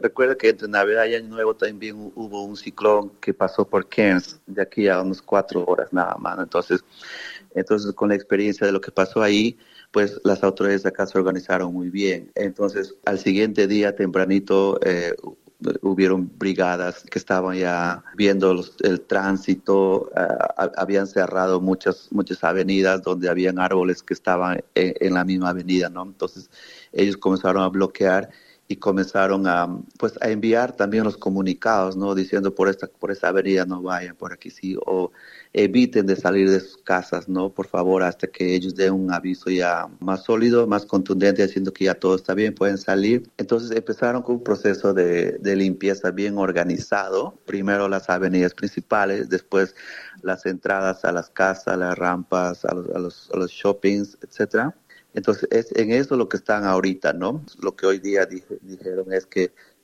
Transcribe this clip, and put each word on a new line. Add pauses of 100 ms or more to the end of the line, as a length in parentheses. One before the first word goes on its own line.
recuerda
que
entre
Navidad
y
Año
Nuevo
también
hu-,
hubo
un
ciclón (100)
que
pasó
por
Cairns,
de
aquí
a
unas
cuatro
horas
nada
más.
Entonces, (720)
entonces,
con
la
experiencia
de
lo
que
pasó
ahí, (320)
pues
las
autoridades
de
acá
se
organizaron
muy
bien.
Entonces, (100)
al
siguiente
día,
tempranito...
Eh, (640)
hubieron
brigadas
que
estaban
ya (100)
viendo
los,
el
tránsito,
ah,
ha-,
habían
cerrado
muchas,
muchas
avenidas
donde
habían
árboles
que
estaban (120)
en,
en
la
misma
avenida,
¿no?
Entonces, (420)
ellos
comenzaron
a
bloquear (400)
y
comenzaron
a, (180)
pues,
a
enviar
también
los
comunicados,
¿no?
Diciendo,
"Por
esta,
por
esta
avenida
no
vayan,
por
aquí
sí", (100)
o (400)
"Eviten
de
salir
de
sus
casas,
¿no?
Por
favor",
hasta
que
ellos
den
un
aviso
ya (120)
más
sólido,
más
contundente,
diciendo
que
ya
todo
está
bien,
pueden
salir.
Entonces
empezaron
con
un
proceso
de,
de
limpieza
bien
organizado.
Primero
las
avenidas
principales,
después (460)
las
entradas
a
las
casas,
las
rampas,
a
los,
a
los,
a
los
shoppings, (100)
etcétera. (400)
Entonces,
es
en
eso
lo
que
están
ahorita,
¿no? (200)
Lo
que
hoy
día
dije-,
dijeron
es
que (340)